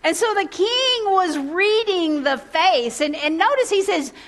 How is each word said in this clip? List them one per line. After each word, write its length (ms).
And 100
so 200
the 120
king 640
was 280
reading 840
the 120
face. 640
And, 160
and 220
notice 320
he 120
says, 300